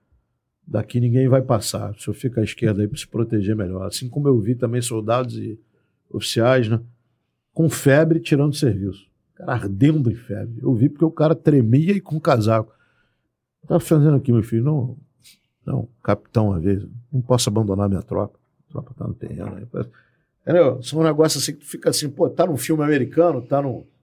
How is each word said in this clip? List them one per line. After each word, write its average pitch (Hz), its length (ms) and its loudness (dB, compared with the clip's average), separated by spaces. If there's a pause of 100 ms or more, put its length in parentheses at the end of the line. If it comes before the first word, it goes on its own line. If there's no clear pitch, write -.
(640)
daqui 117 360 -2
ninguém 123 260 4
vai 131 140 4
passar, 107 500 -2
o - 80 -14
senhor 104 140 -8
fica 117 260 -6
à 110 60 2
esquerda 104 360 -2
aí 104 60 0
pra - 100 -10
se - 80 -12
proteger 110 480 -2
melhor." 92 320 -6
Assim 123 220 -8
como 143 220 -2
eu 123 100 4
vi 110 160 0
também 120 260 -2
soldados 113 560 -2
e 107 220 -10 (500)
oficiais, 117 600 2
né, 113 100 0 (720)
com 165 180 0
febre, 160 520 4
tirando 143 340 2
serviço. 98 500 -2 (280)
O - 60 -20
cara - 120 -10
ardendo 120 580 2
em 95 60 0
febre. 104 460 -10
Eu 135 120 0
vi 113 140 4
porque 147 160 -4
o 160 80 4
cara 151 240 2
tremia 143 560 2
e 196 80 0
com - 180 -6
casaco. 113 540 0 (960)
"Tá 165 140 2
fazendo 151 340 4
aqui, 123 160 0
meu 113 120 4
filho?" 113 200 -2
"Não, 131 340 -2 (680)
não, - 240 -4 (120)
capitão, 104 520 0
às 82 100 -2
vezes, 98 240 -2 (240)
não 135 80 -2
posso 123 300 0
abandonar 101 400 0
minha 95 140 -2
tropa. 98 360 -6 (300)
A - 20 -20
tropa - 240 -12
tá - 100 -10
no - 80 -8
terreno - 440 -12
aí." 120 100 -16 (760)
Entendeu? 135 400 2
São 147 180 -6
um 160 40 2
negócio 151 340 2
assim 135 140 -4
que - 80 -14
tu - 60 -20
fica - 240 -6
assim, 147 200 -2
pô, 151 200 0
tá 170 160 0
num 165 100 0
filme 156 260 -2
americano, 147 600 2
tá 139 200 0
num 120 220 -6 (200)